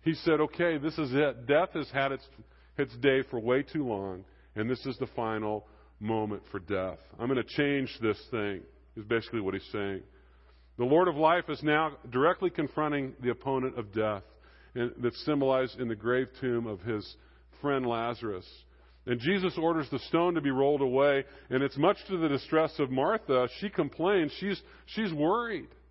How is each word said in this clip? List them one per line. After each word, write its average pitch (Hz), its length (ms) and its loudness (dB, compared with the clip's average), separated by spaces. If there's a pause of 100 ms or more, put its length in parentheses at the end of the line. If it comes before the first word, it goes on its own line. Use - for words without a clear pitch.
He 165 120 0
said, 156 260 2
"Okay, 160 380 2
this 147 200 -4
is 139 160 -2
it. 127 340 0
Death 156 260 4
has 151 160 -6
had 139 220 0
its, 135 120 -8 (540)
its 120 200 -2
day 135 320 4
for 123 100 -4
way 123 240 2
too 147 220 -4
long, 98 380 -4 (320)
and 110 140 -2
this 127 160 -4
is 131 140 -6
the 127 80 -4
final 107 600 -4 (320)
moment 107 520 -2
for 101 80 -6
death. 92 400 -4 (200)
I'm 117 80 -2
gonna 127 160 2
change 143 460 0 (120)
this 107 280 0
thing," 101 320 -4 (340)
is 110 100 -12
basically 113 360 -2
what 95 120 0
he's 95 180 -6
saying. 98 320 -4 (760)
The 123 80 0
Lord 160 220 6
of 160 80 0
life 160 340 4
is 143 120 -6
now 151 360 2 (120)
directly 156 400 2
confronting 147 720 -2
the 120 100 0
opponent 131 460 -2
of 107 160 -8
death, 107 300 -2 (520)
and 120 160 -2 (100)
that's 120 240 -2
symbolized 135 540 2
in 123 100 -4
the 113 60 -2
grave 123 320 0 (120)
tomb 120 280 -2
of 104 140 -6
his 107 340 -6 (460)
friend 139 240 0
Lazarus. 117 600 -4 (600)
And 123 120 -2
Jesus 180 380 0
orders 160 320 0
the 131 100 -2
stone 170 360 2
to 160 60 0
be 139 100 0
rolled 139 300 4
away, 139 440 4 (240)
and 131 140 2
it's 135 140 -4
much 175 200 4 (100)
to 190 100 -4
the 165 120 2
distress 151 480 2
of 135 140 0
Martha. 135 560 2 (120)
She 208 100 -4
complains. 165 680 0
She's, 190 220 -4 (240)
she's 214 260 -4
worried. 180 580 0 (220)